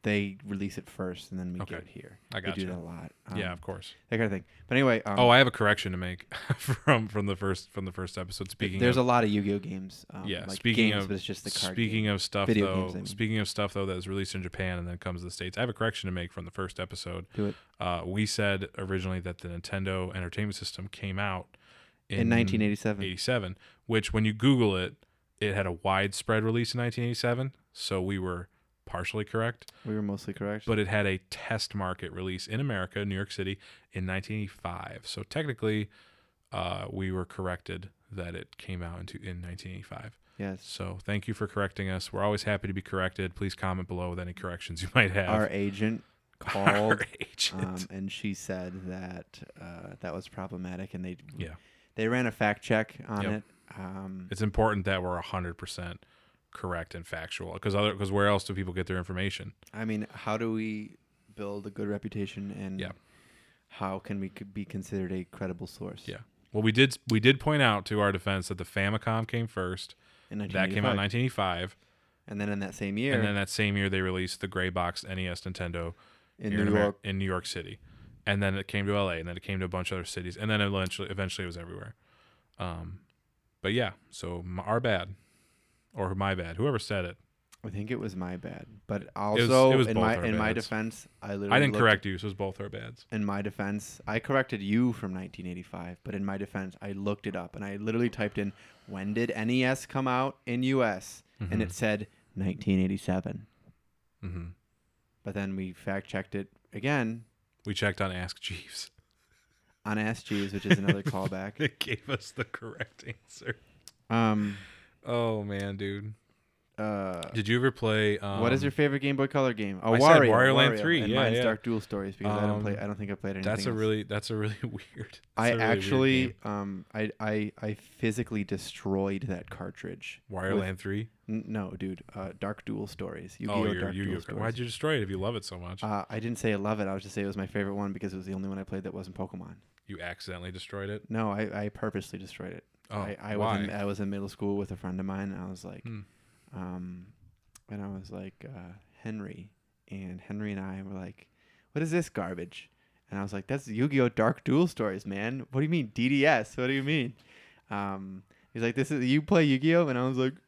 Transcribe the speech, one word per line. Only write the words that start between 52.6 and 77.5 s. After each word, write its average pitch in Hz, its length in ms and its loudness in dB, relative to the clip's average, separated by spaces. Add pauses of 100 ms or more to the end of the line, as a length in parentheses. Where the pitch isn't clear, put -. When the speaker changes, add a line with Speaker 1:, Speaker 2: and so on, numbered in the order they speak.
Speaker 1:
check 110 320 2 (120)
on 104 160 -2
Speaker 2:
Yep. 107 100 0
Speaker 1:
it. 107 100 -4 (340)
Um, 95 540 -10
Speaker 2:
It's 98 100 -4
important 107 440 4
that 95 180 2
we're 90 140 0
a 85 40 -2
hundred 90 380 -4
percent 90 440 -10 (480)
correct 87 440 -6
and 85 120 -10
factual, 85 520 -8
'cause 101 160 0
other, 101 200 4
'cause 98 160 -2
where 101 160 6
else 101 160 6
do 98 120 -6
people 92 180 -2
get 90 140 -2
their 92 100 0
information? 92 560 -4 (180)
Speaker 1:
I 110 140 -6
mean, 107 260 -2
how - 260 -2
do 113 140 0
we 107 460 -4 (380)
build 101 320 -8
a - 20 -8
good 104 180 -4
reputation, 101 640 -4
and 95 280 -6
Speaker 2:
Yeah. 92 120 -6 (760)
Speaker 1:
how 95 320 -4
can 101 200 -6
we 95 180 -4
c-, 107 60 -12
be 101 220 -8
considered 95 480 -4
a 90 120 -4
credible 92 420 -8
source? - 400 -12
Speaker 2:
Yeah. 95 140 -10 (300)
Well, 107 120 2
we 110 100 8
did, 131 240 6 (120)
we 110 120 6
did 131 180 8
point 151 220 4
out 107 240 6
to 104 160 0
our 101 100 6
defense 98 380 0
that 90 80 -4
the - 80 -6
Famicom 110 640 0
came 117 200 -2
first. 90 460 -4 (360)
Speaker 1:
In 104 100 -6
Speaker 2:
That 95 320 2
came 104 140 2
out 127 60 6
in 104 40 4
Speaker 1:
nineteen - 0 -
eighty-five. - 0 -
Speaker 2:
nineteen 101 260 2
eighty-five. 92 540 0 (520)
Speaker 1:
And 101 140 -4
then 104 80 0
in 101 100 0
that 98 140 -4
same 101 240 -2
year 135 160 2
Speaker 2:
And 110 100 4
then 104 120 2
that 98 140 0
same 101 280 2
year, 98 120 2
they 95 120 2
released 92 400 -2
the 98 60 -4
gray 92 220 0
box 87 380 -2
N 92 120 -4
E 92 80 -2
S 87 140 -6
Nintendo 87 520 -6 (460)
Speaker 1:
in 107 120 -2
Speaker 2:
here 104 140 2
Speaker 1:
New - 20 4
Speaker 2:
in - 20 -
Amer-, 107 140 6
Speaker 1:
York. 101 200 2
Speaker 2:
in 95 140 -2
New 98 80 0
York 90 200 0
City. 92 340 -8 (460)